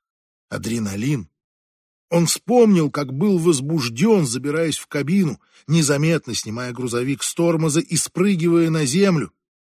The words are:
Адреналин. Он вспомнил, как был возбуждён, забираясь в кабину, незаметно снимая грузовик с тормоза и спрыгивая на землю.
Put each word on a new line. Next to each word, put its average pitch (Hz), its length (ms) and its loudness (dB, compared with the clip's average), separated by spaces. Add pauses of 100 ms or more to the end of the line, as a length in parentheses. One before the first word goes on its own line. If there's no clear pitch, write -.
(480)
Адреналин. 107 800 -6 (840)
Он 170 160 2
вспомнил, 202 640 4
как 139 220 -6
был 180 260 2
возбуждён, 156 880 2
забираясь 143 500 -4
в - 100 -14
кабину, 147 540 -2 (260)
незаметно 147 680 0
снимая 120 380 -8
грузовик 123 500 -4
с - 120 -6
тормоза 165 460 0
и 165 160 -4
спрыгивая 170 720 0
на 160 140 -2
землю. 160 480 0 (360)